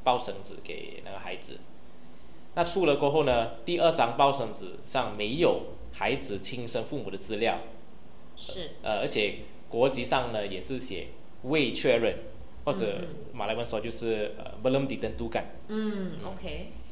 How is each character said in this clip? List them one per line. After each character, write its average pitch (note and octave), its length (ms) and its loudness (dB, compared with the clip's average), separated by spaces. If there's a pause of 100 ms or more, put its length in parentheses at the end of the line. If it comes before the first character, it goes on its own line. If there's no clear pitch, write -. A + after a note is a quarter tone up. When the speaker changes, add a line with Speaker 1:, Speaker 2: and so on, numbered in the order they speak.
Speaker 1:
抱 B2 140 6
生 G2 240 -4
纸 G2 200 -8
给 - 420 -6
那 F#2+ 80 -8
个 G2 80 -6
孩 F#2 160 -6
子。 - 220 -8 (960)
那 F3 100 4
出 E3+ 220 2
了 C#3+ 100 8
过 C#3+ 160 4
后 D#3 120 6
呢， A#2 280 4 (120)
第 F3 140 0
二 E3 140 8
张 A#2+ 240 4
抱 C#3 160 8
生 A2+ 200 -2
纸 F#2 320 -8
上 A2+ 320 0
没 G#2+ 200 0
有 A2+ 380 4 (180)
孩 A2 240 2
子 G#2 240 -4
亲 A#2+ 260 -6
生 A2+ 180 -2
父 D3 140 -4
母 G2 120 -4
的 F#2+ 60 -4
资 G#2 200 -4
料。 G#2 240 2 (760)
Speaker 2:
是。 - 340 -6 (120)
Speaker 1:
呃， G#2 180 0
而 B2+ 60 2
且 G#2 300 2 (320)
国 A#2+ 200 6
籍 B2+ 160 0
上 A#2+ 280 2
呢， G#2 140 0
也 F#2+ 120 -4
是 B2 220 -4
写 E2+ 280 -4 (340)
未 C3+ 300 4
确 B2 260 6
认， A2+ 180 4 (480)
或 D3 80 4
者 G2 280 0
Speaker 2:
嗯， - 20 -4
嗯。 E2+ 60 -4 (240)
Speaker 1:
马 G#2+ 140 -2
来 A2 80 0
文 A#2+ 100 0
说 A2+ 160 0
就 A2+ 120 -2
是， A2 460 0
呃， - 160 -8 (100)
belum C3 240 4
ditentukan。 A2+ 540 -2 (260)
Speaker 2:
嗯， G#3 540 -2
Speaker 1:
嗯。 F#3+ 120 -6
Speaker 2:
OK。 F3+ 380 -6 (200)